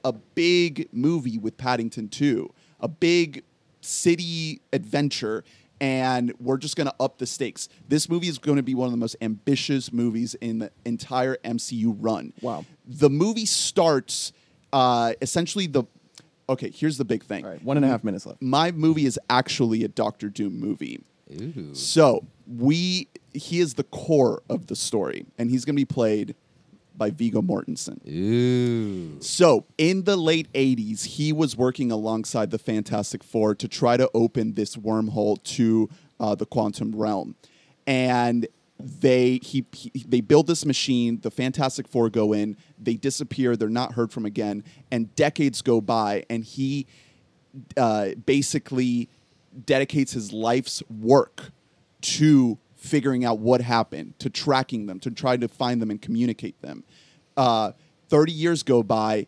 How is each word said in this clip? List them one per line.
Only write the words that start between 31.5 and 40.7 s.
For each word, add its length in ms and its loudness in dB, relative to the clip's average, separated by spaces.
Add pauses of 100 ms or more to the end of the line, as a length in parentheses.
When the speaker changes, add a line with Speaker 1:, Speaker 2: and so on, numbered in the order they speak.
Speaker 1:
working 340 0
alongside 600 -2
the 80 -4
Fantastic 680 -4
Four 300 2
to 120 -8
try 300 2
to 160 2
open 420 0
this 220 -4
wormhole 680 -2
to, 440 2 (320)
uh, 140 0
the 100 -4
quantum 500 -2
realm. 400 -4 (520)
And 600 2 (320)
they, 640 4
he, 300 -4
he, 180 -16 (160)
they 140 2
build 260 6
this 200 0
machine, 560 0